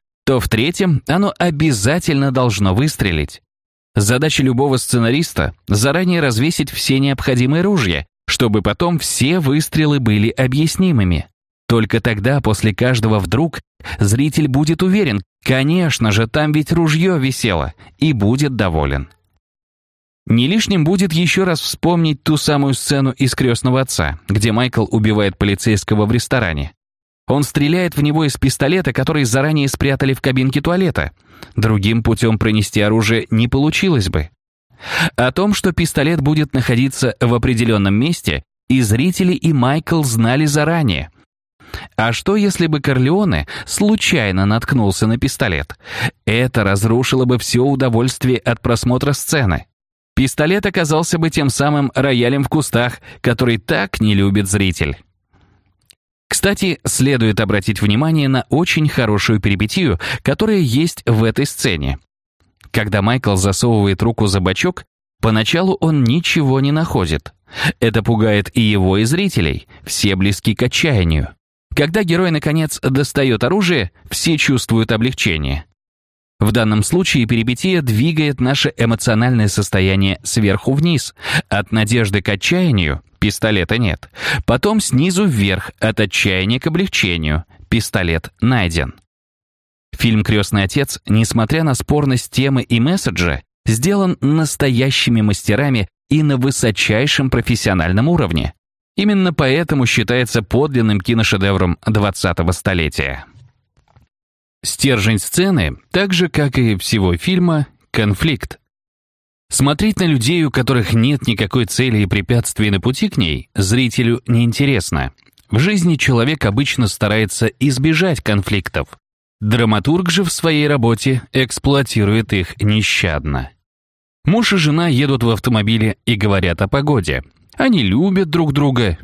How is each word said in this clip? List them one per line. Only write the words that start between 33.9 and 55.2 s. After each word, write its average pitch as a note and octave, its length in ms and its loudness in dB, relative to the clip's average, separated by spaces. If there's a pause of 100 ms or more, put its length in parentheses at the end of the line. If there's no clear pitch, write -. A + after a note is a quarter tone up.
бы. D#2 200 -4 (840)
О B2 160 0
том, G3+ 220 0
что F#3+ 180 0
пистолет D#3+ 500 0
будет D3+ 320 0
находиться B2+ 640 0
в A#2+ 140 2
определенном A2+ 600 2
месте, A#2 500 -2 (240)
и C3 140 2
зрители, E3+ 520 2
и E3 200 0
Майкл D3 500 0
знали A#2+ 420 0
заранее. D3 640 0 (840)
А A2+ 160 0
что, F#3+ 240 -2
если G3+ 320 0
бы D3+ 140 0
Корлеоне C3+ 640 0 (180)
случайно B2 800 0
наткнулся A2 640 0
на A2+ 100 0
пистолет? G#2 600 -4 (480)
Это A#2 380 0
разрушило A2+ 640 2
бы B2 120 2
все B2 260 0
удовольствие B2+ 760 0
от - 220 -4
просмотра B2 520 0
сцены. A#2 540 -2 (480)
Пистолет D#3 500 0
оказался E3+ 520 0
бы D#3+ 120 0
тем D3 200 0
самым C#3+ 460 0
роялем C3 480 2
в B2 60 -4
кустах, B2 500 -2 (220)
который A#2 360 0
так - 440 -4
не G#2+ 140 2
любит G2 340 2
зритель. F#2 480 0 (1300)